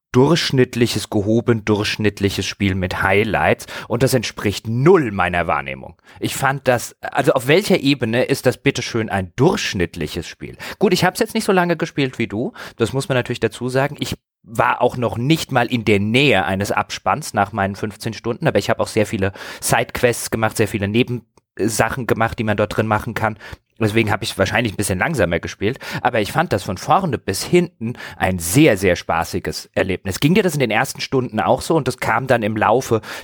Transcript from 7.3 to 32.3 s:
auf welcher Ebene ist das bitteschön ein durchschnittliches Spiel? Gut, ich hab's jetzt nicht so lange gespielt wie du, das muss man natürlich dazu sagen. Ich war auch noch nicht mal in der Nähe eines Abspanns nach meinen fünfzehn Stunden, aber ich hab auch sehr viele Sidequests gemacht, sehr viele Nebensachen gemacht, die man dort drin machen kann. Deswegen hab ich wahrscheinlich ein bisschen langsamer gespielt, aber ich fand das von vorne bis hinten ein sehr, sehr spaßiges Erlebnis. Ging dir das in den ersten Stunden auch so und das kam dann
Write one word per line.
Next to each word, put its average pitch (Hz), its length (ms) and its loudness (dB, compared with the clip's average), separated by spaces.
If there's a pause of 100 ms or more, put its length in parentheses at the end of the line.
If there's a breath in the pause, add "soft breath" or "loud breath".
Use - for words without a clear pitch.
auf 123 140 -2
welcher 185 320 4
Ebene 127 460 0
ist - 200 -2
das 123 120 2
bitteschön 117 520 -2
ein 95 260 -2
durchschnittliches 87 920 0
Spiel? - 280 -16 (220 loud breath)
Gut, 190 160 2
ich 180 100 2
hab's 185 160 0
jetzt 226 140 -2
nicht 220 120 -2
so 214 60 2
lange 175 260 2
gespielt 139 420 -2
wie 117 80 -2
du, 127 260 -6 (240 loud breath)
das 113 160 0
muss 135 160 -4
man 131 80 0
natürlich 120 220 -2
dazu 117 300 -2
sagen. 135 300 -2
Ich - 160 -4 (280)
war 117 400 0
auch 123 140 0
noch 110 200 -2
nicht 143 340 0
mal 123 140 2
in 117 180 -2
der 104 160 4
Nähe 110 460 2
eines 98 260 -2
Abspanns - 640 -2
nach 101 180 0
meinen 98 240 -2
fünfzehn 107 380 -8
Stunden, 117 340 -4
aber 104 120 2
ich - 100 -2
hab - 100 0
auch 104 80 0
sehr 107 200 0
viele 98 240 -2 (300 loud breath)
Sidequests - 680 0
gemacht, 110 280 -2
sehr 107 100 2
viele 101 200 -2
Nebensachen 113 1200 -2
gemacht, 113 320 0
die 117 60 -2
man 107 140 0
dort 104 200 -2
drin 110 80 0
machen 107 300 -2
kann. 110 220 -2 (420 loud breath)
Deswegen 107 320 2
hab 107 100 0
ich - 160 -6
wahrscheinlich 104 360 0
ein - 40 -6
bisschen 98 220 -2
langsamer 95 400 0
gespielt, - 400 -4 (220 loud breath)
aber 117 200 2
ich 101 100 -4
fand 165 220 0
das 104 80 0
von - 160 -6
vorne 160 400 0
bis - 260 -6
hinten 170 500 0 (240 loud breath)
ein 92 200 0
sehr, 101 400 4
sehr 90 180 4
spaßiges - 800 -4
Erlebnis. 92 460 -4
Ging 156 160 4
dir 220 80 6
das 175 100 0
in 147 60 -4
den 123 100 2
ersten 120 320 -2
Stunden 123 380 -2
auch 101 220 2
so 170 140 0
und 139 120 0
das 127 100 -2
kam 113 300 0
dann 120 160 2